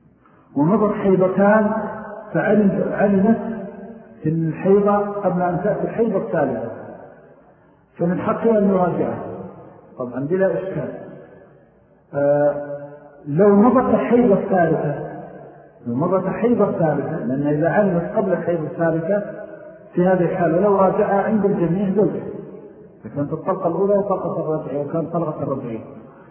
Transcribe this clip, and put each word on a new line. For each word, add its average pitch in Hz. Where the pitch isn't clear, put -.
ومضت 202
حيضتان، 202
فعلم-، 190
علمت 202
في 156
الحيضة 190
قبل 180
أن 175
تأتي 190
الحيضة 202
الثالثة، 131
فمن 175
حقها 220
أن 196
يراجعها 156
طبعًا 127
بلا 185
إشكال. 131
آه، 143
لو 202
مضت 240
الحيضة 220
الثالثة، 160
لو 120
مضت 180
الحيضة 208
الثالثة، 151
لأن 135
إذا 147
علمت 170
قبل 196
الحيضة 170
الثالثة 165
في 180
هذه 180
الحالة 170
لو 202
راجعها 196
عند 208
الجميع 180
زوجها، -
فكانت 143
الطلقة 180
الأولى 196
وطلقة 185
الرجعية، 147
وكانت 165
طلقة 151
الرجعية. 120